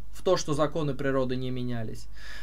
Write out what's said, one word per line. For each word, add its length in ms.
в 100
то, 140
что 180
законы 400
природы 420
не 140
менялись, 560